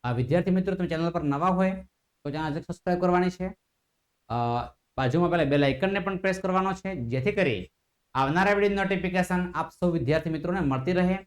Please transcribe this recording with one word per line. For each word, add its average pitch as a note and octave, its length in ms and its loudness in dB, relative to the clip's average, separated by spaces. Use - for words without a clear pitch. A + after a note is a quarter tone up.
આ B2 80 -2
વિદ્યાર્થી C3+ 380 0
મિત્રો, F#3+ 240 0
તમે F3+ 140 -4
ચેનલ E3 220 -2
પર E3+ 120 -4
નવા D3 260 0
હોય F#3+ 360 0
તો C#3+ 60 -6
ચેનલ D#3 140 -6
અચૂક D3+ 180 -4
સબસ્ક્રાઇબ F3+ 380 -4
કરવાની F3+ 300 4
છે. F#3 260 -8
અ, A#2 80 -4
બાજુમાં D#3 340 2
પેલા E3+ 140 2
બેલ C#3+ 200 4
આઇકનને F#3+ 360 0
પણ F#3+ 160 -4
પ્રેસ F#3+ 240 -2
કરવાનો F#3 320 0
છે, F#3+ 220 -8
જેથી B2+ 380 -2
કરી C#3+ 380 0
આવનારા D#3+ 380 2
વીડિયો G3+ 300 2
નોટિફિકેશન F#3 680 0
આપ D#3+ 180 -4
સૌ F3+ 200 0
વિદ્યાર્થી D#3 400 0
મિત્રોને E3 300 -2
મળતી C3+ 320 0
રહે. F#3 240 2